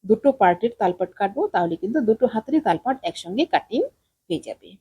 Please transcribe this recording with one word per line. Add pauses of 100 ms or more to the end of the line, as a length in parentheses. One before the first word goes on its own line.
দুটো
পার্টের
তালপাট
কাটবো,
তাহলে
কিন্তু
দুটো
হাতেরই
তালপাট
একসঙ্গে
কাটিং (500)
হয়ে
যাবে। (120)